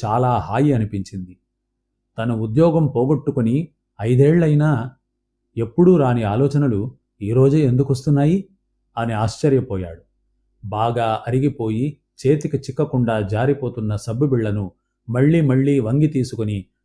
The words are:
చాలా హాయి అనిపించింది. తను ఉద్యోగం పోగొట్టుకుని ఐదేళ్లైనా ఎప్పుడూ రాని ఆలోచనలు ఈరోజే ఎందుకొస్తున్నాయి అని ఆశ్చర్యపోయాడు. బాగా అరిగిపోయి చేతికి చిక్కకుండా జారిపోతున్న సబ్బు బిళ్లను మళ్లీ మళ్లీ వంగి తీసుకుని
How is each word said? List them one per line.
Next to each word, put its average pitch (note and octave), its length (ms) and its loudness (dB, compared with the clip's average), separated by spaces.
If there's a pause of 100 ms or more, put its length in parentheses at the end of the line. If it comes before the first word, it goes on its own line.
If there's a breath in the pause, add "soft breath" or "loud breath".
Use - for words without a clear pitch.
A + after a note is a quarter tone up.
చాలా A#2+ 320 0
హాయి A#2+ 360 0
అనిపించింది. G2 640 -6 (840)
తను A#2 200 -4
ఉద్యోగం D3+ 480 2
పోగొట్టుకుని C3+ 840 0 (320)
ఐదేళ్లైనా D3 920 2 (640)
ఎప్పుడూ E3+ 400 4
రాని B2 260 2
ఆలోచనలు B2+ 760 0 (260)
ఈరోజే C3 360 4
ఎందుకొస్తున్నాయి C#3+ 920 0 (480)
అని A#2 160 -4
ఆశ్చర్యపోయాడు. G#2+ 920 -2 (600)
బాగా A2 640 -2
అరిగిపోయి B2+ 720 -4 (280)
చేతికి D3+ 300 0
చిక్కకుండా A#2 640 -2
జారిపోతున్న A2 760 -2
సబ్బు A#2+ 300 -4
బిళ్లను G#2+ 460 -2 (360)
మళ్లీ C#3+ 320 2
మళ్లీ C#3 380 2
వంగి C3 280 0
తీసుకుని A2+ 600 -6 (180)